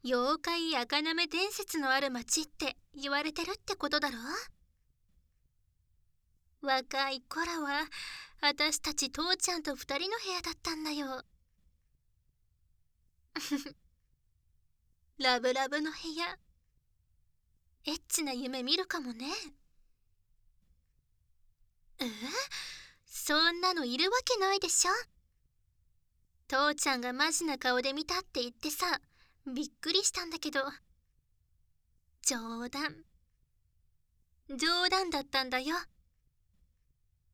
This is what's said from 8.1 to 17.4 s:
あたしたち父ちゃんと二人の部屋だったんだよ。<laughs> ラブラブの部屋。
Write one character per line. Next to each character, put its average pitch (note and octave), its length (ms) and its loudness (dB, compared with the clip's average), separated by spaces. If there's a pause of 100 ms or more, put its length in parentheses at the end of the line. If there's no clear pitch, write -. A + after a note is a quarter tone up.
あ C#4+ 120 4
た D4+ 180 2
し - 100 0
た D4+ 120 -4
ち - 180 0
父 F4 260 2
ち F#4 120 0
ゃ F4 80 0
ん D4+ 60 -4
と D4 120 -2
二 C#4 220 -4
人 F#4 120 -2
の A4+ 100 -2
部 G4+ 120 -6
屋 F4 100 -2
だ E4+ 100 -4
っ - 40 -8
た E4 200 -4
ん D#4 80 -6
だ D#4 80 -2
よ。 C4+ 340 -4 (2000)
<laughs> C#4+ 400 -2 (1400)
ラ B3+ 220 4
ブ B3+ 140 4
ラ C4+ 140 2
ブ D4 140 0
の D#4 100 0
部 - 60 -10 (160)
屋。 F4 240 -4 (1500)